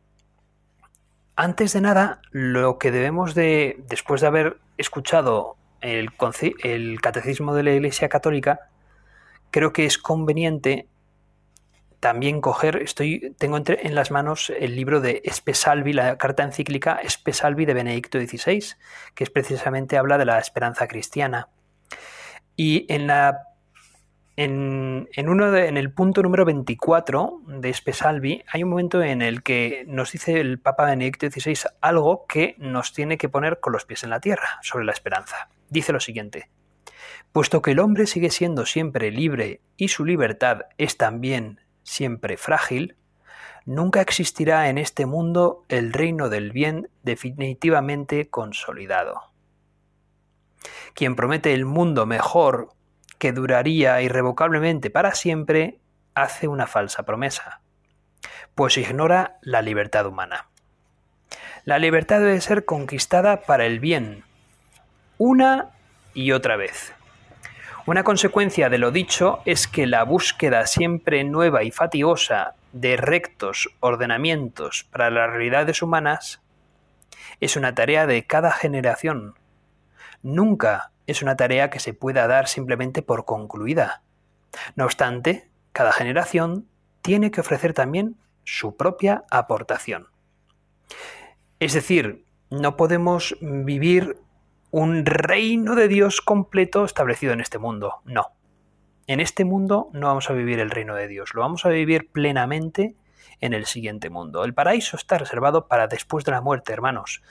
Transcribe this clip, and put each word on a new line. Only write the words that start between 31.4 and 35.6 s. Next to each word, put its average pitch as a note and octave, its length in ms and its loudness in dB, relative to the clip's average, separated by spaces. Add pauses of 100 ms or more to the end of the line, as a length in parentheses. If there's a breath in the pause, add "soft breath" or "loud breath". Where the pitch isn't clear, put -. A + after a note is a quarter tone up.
algo E3 480 2
que - 300 -2
nos B2+ 340 -6
tiene D3+ 260 -4
que C#3+ 120 -4
poner D3+ 320 -2
con C3+ 100 -4
los A2 140 -4
pies - 180 -12
en A#2 60 -8
la A2+ 100 -2
tierra - 420 -4
sobre A#2+ 220 -6
la G#2+ 80 -2
esperanza. - 560 -6 (220)